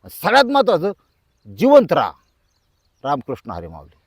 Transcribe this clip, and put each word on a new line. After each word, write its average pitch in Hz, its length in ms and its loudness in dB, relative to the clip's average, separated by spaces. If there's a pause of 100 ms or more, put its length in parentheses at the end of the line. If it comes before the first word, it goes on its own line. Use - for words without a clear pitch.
सगळ्यात 247 360 0
महत्त्वाचं 214 460 0 (640)
जिवंत 262 340 4
राहा. 123 200 0 (920)
रामकृष्ण 131 480 -8
हरी 85 160 -12
माऊली. 78 400 -20